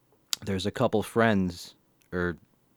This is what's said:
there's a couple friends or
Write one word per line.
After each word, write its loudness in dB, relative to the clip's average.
there's -4
a -4
couple 0
friends 0
or -2